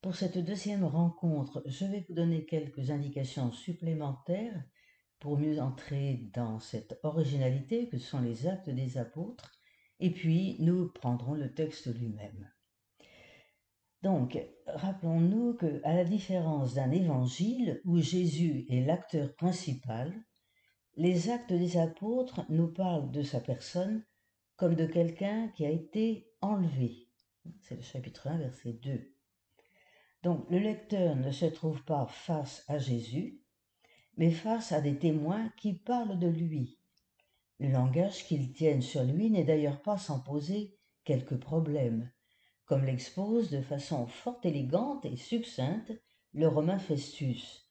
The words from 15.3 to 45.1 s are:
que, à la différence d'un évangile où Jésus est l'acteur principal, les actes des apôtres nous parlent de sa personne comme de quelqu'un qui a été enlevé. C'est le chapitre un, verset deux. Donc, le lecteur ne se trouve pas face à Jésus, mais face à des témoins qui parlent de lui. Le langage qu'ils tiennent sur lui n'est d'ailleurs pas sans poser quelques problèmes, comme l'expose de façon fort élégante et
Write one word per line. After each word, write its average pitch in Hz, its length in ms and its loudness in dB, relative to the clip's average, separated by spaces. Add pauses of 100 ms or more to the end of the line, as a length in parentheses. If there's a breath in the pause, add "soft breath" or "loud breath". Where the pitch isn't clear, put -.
que, 160 280 -2
à 156 100 2
la 180 120 4
différence 160 680 0
d'un 135 180 2
évangile 170 920 2
où 170 160 4
Jésus 160 720 2
est 127 160 4
l'acteur 151 500 0
principal, 139 800 -2 (800)
les 175 340 2
actes 240 220 -2
des 175 240 2
apôtres 202 720 0
nous 160 240 2
parlent 165 400 0
de 143 120 -2
sa 135 180 -4
personne 185 640 -2 (500)
comme 170 200 4
de 160 100 2
quelqu'un 196 640 0
qui 156 160 -2
a 143 40 2
été 214 600 0 (100)
enlevé. 170 680 0 (500)
C'est - 160 -14
le - 60 -12
chapitre - 460 -12
un, 160 100 -2
verset 127 360 -6
deux. 131 400 -6 (1120 soft breath)
Donc, 175 260 0
le 175 100 4
lecteur 196 580 2
ne 135 140 0
se 147 140 0
trouve 156 380 -2
pas 143 240 0
face - 600 -6
à 147 80 0
Jésus, 123 640 -2 (760 soft breath)
mais 165 140 6
face 220 420 -2
à 151 80 2
des 143 160 0
témoins 170 600 2
qui 208 160 -2
parlent 214 460 -2
de 175 80 2
lui. 160 500 0 (800)
Le 143 100 0
langage 131 560 2
qu'ils 139 260 0
tiennent 147 300 4
sur 127 220 0
lui 170 260 4
n'est 185 160 4
d'ailleurs 147 360 4
pas 208 160 0
sans 143 240 -4
poser 151 560 -4 (280 soft breath)
quelques 127 340 0
problèmes, 139 720 0 (540)
comme 135 180 2
l'expose 190 680 0
de 139 120 -2
façon 135 460 -4
fort - 360 -8
élégante 175 600 0
et 131 100 -6